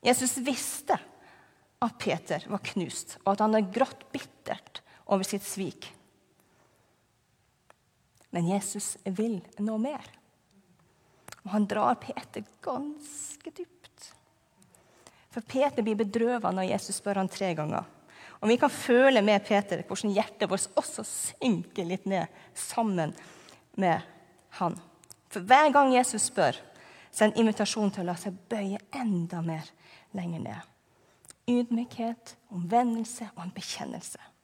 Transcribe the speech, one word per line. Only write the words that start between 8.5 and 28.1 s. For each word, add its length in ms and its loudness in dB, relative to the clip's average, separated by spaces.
Jesus 420 -4
vil 360 -2
noe 220 -2
mer. 260 -6
Og 60 -10
han 180 2
drar 320 2
Peter 440 -10
ganske 880 -10
dypt. 640 -18
For 160 -8
Peter 380 2
blir 140 0
bedrøvet 560 0
når 160 0
Jesus 280 -4
spør 240 -2
han 80 0
tre 280 -2
ganger. 260 -4
Og 100 2
vi 100 6
kan 120 4
føle 520 6
med 220 4
Peter 400 2
hvordan 260 -4
hjertet 380 0
vårt 260 -2
også 320 -4
synker 800 -2
litt 200 -4
ned 180 0
sammen 580 0
med 220 4
han. 180 -2
For 140 -8
hver 260 8
gang 220 6
Jesus 340 2
spør, 300 2
så 140 2
er 60 6
en 140 0
invitasjon 500 0
til 100 -6
å 60 -2